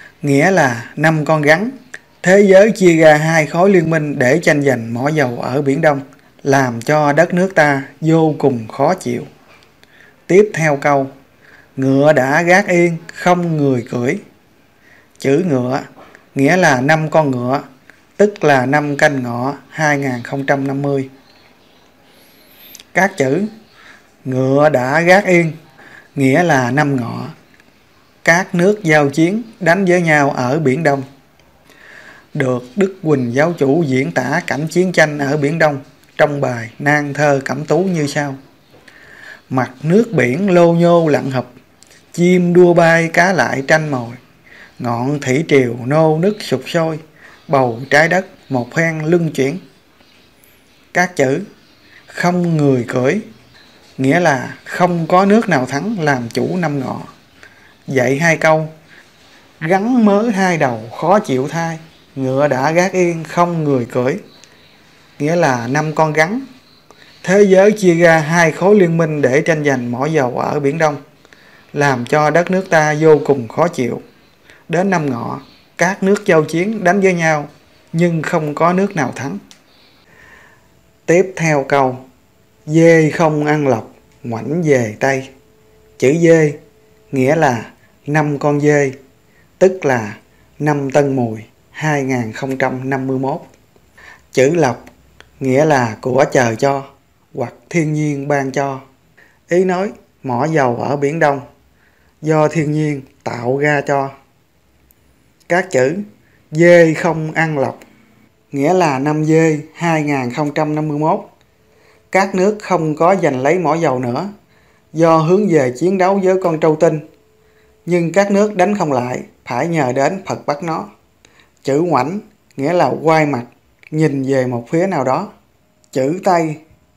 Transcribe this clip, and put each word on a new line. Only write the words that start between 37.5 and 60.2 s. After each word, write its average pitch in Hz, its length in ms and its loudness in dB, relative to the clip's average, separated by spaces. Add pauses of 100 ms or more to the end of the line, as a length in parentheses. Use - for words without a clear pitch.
Tú 156 140 0
như 175 280 -2
sau: 143 280 -6 (1120)
"Mặt 131 220 -4 (120)
nước 214 280 2
biển 147 380 0
lô 170 240 4
nhô 170 340 4
lặn 135 240 -2
hụp, 127 140 -4 (680)
chim 175 400 2
đua 175 200 6
bay 165 400 2
cá 180 200 2
lại 127 340 -2
tranh 156 240 2
mồi. 120 200 -6 (680)
Ngọn 123 400 -4
thủy 135 280 -2
triều 123 280 2 (100)
nô 156 320 2
nức 208 240 -2
sụp - 240 -4
sôi, 160 340 -4 (480)
bầu 127 320 0 (100)
trái 156 200 4
đất 185 160 -2 (240)
một 123 260 -4
phen 165 240 -2
luân 165 320 0
chuyển." 139 260 -2 (1400)
Các 180 220 -2
chữ 139 260 0 (640)
"không 175 500 -2
người 135 300 2
cưỡi" 135 340 -2 (760)
nghĩa 135 220 2
là 135 460 -2
không 175 440 -2
có 185 160 4
nước 208 240 2
nào 131 160 0
thắng 170 340 -6
làm 131 340 -2
chủ 131 240 -4
năm 147 220 -4
Ngọ. 120 220 -8 (840)
Vậy 131 320 0
hai 165 180 0
câu 160 300 0 (1040)
"Rắn 220 360 2
mớ 208 240 2